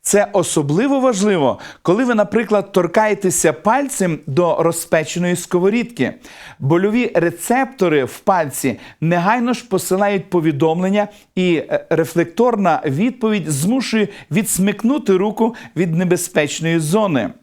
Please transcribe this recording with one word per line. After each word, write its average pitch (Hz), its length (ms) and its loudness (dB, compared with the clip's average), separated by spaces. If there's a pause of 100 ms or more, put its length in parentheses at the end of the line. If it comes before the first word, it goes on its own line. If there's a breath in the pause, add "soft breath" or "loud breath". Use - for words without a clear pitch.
Це 202 300 2
особливо 185 680 0
важливо, 190 580 2 (240 loud breath)
коли 214 220 2
ви, 240 100 0
наприклад, 208 580 0
торкаєтеся 185 800 2
пальцем 208 720 -2
до 160 360 0
розпеченої 170 760 0
сковорідки. 185 800 -2 (440 loud breath)
Больові 196 560 0
рецептори 175 880 0
в - 140 -10
пальці 143 600 -2 (220 loud breath)
негайно 196 520 0
ж - 160 -6
посилають 196 600 -2
повідомлення, 175 800 0 (260 loud breath)
і, 180 200 2
е, 147 360 -4
рефлекторна 170 960 0
відповідь 202 640 -2
змушує 208 580 0 (220 loud breath)
відсмикнути 202 880 0
руку 214 380 0 (220 loud breath)
від 165 180 0
небезпечної 165 840 0
зони. 156 520 0 (120)